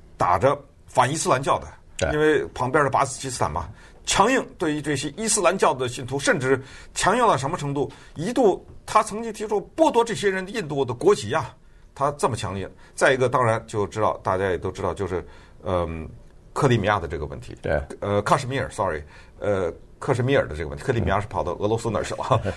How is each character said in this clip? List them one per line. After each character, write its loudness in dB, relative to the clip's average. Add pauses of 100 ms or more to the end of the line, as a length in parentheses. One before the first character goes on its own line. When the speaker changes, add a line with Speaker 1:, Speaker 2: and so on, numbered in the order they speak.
(180)
Speaker 1:
打 2
着 2 (280)
反 2
伊 -4
斯 -2
兰 2
教 2
的， -12 (300)
Speaker 2:
对。 0
Speaker 1:
因 0
为 4 (100)
旁 -4
边 4
的 2
巴 2
基 -8
斯 -8
坦 0
嘛， -6 (360)
强 4
硬 4 (120)
对 0
于 -4
这 -2
些 -4
伊 -4
斯 0
兰 4
教 4
的 -2
信 -8
徒， -4
甚 2
至 2 (320)
强 2
硬 2
到 6
什 -4
么 -4
程 -6
度？ -2 (260)
一 -4
度 4 (220)
他 4
曾 -6
经 -6
提 -8
出 -2
剥 6
夺 4
这 -2
些 -2
人 -2
印 -4
度 0
的 -2
国 4
籍 -4
啊， -4 (400)
他 0
这 0
么 -4
强 -6
硬。 -8 (240)
再 4
一 4
个， 4
当 2
然 2
就 -2
知 -6
道， 0
大 0
家 0
也 0
都 -6
知 -8
道， -2
就 -4
是， -4 (380)
嗯， -2 (440)
克 2
里 4
米 0
亚 2
的 -6
这 -8
个 -6
问 -10
题。 -14
Speaker 2:
对。 0 (200)
Speaker 1:
呃， 0
喀 2
什 -6
米 -4
尔， -4
sorry， -2 (380)
呃， 0 (260)
克 -2
什 0
米 2
尔 2
的 -10
这 -6
个 -6
问 -8
题， -14
克 2
里 0
米 0
亚 2
是 -4
跑 -4
到 -4
俄 -2
罗 0
斯 -4
那 0
儿 -2
去 -6
了， 0
Speaker 2:
嗯。 -2